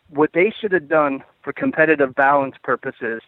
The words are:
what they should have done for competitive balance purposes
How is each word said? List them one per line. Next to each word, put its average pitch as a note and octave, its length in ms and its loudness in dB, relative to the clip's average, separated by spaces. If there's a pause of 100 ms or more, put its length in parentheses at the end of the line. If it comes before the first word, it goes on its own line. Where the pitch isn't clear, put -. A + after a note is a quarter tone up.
what D3+ 240 0
they F#3 260 0
should G#3 140 -6
have D#3 160 -2
done D3 340 0 (200)
for C#3+ 100 -6
competitive C#3+ 640 0
balance C#3 480 2
purposes A#2+ 640 -6